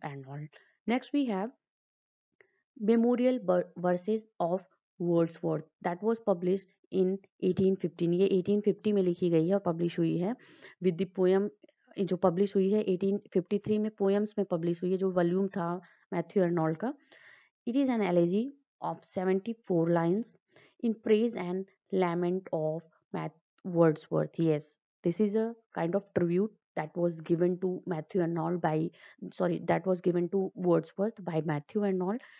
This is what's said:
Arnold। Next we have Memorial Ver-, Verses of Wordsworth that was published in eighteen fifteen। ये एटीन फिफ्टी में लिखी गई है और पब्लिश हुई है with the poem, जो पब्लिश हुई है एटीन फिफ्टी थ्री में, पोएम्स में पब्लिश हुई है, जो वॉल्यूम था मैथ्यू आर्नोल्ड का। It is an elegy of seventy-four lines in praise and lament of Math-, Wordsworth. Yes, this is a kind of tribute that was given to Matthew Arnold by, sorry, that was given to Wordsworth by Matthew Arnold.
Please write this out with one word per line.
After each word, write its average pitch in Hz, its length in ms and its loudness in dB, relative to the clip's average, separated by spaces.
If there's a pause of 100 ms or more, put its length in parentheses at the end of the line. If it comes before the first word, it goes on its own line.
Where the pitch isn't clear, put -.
Arnold। 143 440 -12 (400)
Next 254 260 -2
we 285 140 2
have 208 240 -2 (1300)
Memorial 233 580 2
Ver-, 180 380 0
Verses 180 500 -2 (120)
of 180 220 -2 (380)
Wordsworth 165 640 0 (220)
that 180 180 -6
was 226 160 0 (100)
published 185 380 -2 (240)
in 185 260 0 (260)
eighteen 190 420 2
fifteen। 170 280 -2
ये 190 140 2
एटीन 196 340 0
फिफ्टी 208 300 0
में 202 120 2
लिखी 175 260 0
गई 165 180 4
है 190 60 2
और 202 60 2
पब्लिश 170 400 -2
हुई 165 180 0
है 196 180 -2 (480)
with 180 180 0
the 185 80 -4 (100)
poem, 190 300 2 (500)
जो 185 180 -2
पब्लिश 190 380 2
हुई 196 160 2
है 214 100 2
एटीन 196 360 0
फिफ्टी 202 420 -2
थ्री 214 180 -2
में, 214 140 -2
पोएम्स 208 460 0
में 196 80 0
पब्लिश 170 380 -2
हुई 180 80 0
है, 190 60 0
जो 190 140 0
वॉल्यूम 180 360 2
था 175 340 -4 (320)
मैथ्यू 175 300 0
आर्नोल्ड 165 340 0
का। 262 160 -4 (760)
It 233 60 0
is 269 140 2
an 233 120 0
elegy 185 500 2 (320)
of 165 200 -6
seventy-four 190 840 -2
lines 170 480 0 (440)
in 226 120 0
praise 220 420 2
and 185 300 -4 (260)
lament 180 600 0
of 156 280 -2 (320)
Math-, 160 180 -6 (320)
Wordsworth. 160 760 2
Yes, 156 420 0 (240)
this 175 160 0
is 208 160 0
a 226 200 -2 (180)
kind 170 220 -2
of 202 80 -2 (140)
tribute 180 340 2 (240)
that 156 220 -8
was 170 240 0
given 175 380 0
to 180 260 -4
Matthew 175 360 -4
Arnold 170 400 -2
by, 160 280 0 (420)
sorry, 175 340 -2
that 170 200 0
was 185 160 0
given 175 280 0
to 190 260 -2
Wordsworth 180 680 0
by 165 220 -4
Matthew 156 380 -4
Arnold. 190 380 -2 (180)